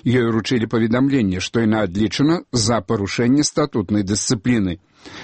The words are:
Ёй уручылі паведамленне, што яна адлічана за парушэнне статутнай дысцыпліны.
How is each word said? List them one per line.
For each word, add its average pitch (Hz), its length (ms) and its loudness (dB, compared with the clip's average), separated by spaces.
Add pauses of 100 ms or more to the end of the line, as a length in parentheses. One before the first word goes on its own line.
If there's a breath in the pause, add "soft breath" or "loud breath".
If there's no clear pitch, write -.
Ёй 123 240 2
уручылі 110 420 0
паведамленне, 117 680 0
што 117 260 -2
яна 107 220 2
адлічана 110 540 0 (100)
за 113 300 0
парушэнне 120 640 0
статутнай 104 560 -2
дысцыпліны. 104 760 -2 (440 loud breath)